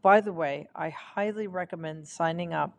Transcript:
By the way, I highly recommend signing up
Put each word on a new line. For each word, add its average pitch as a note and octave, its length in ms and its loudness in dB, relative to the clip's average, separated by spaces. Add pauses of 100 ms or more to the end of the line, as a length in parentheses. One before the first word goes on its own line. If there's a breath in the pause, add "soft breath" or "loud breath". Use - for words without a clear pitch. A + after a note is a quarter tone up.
By G3+ 180 8
the G#3 140 -2
way, D3 420 -2
I D#3+ 140 -4
highly G#3 580 -4
recommend E3 640 -8
signing E3+ 440 -2
up D3+ 260 -2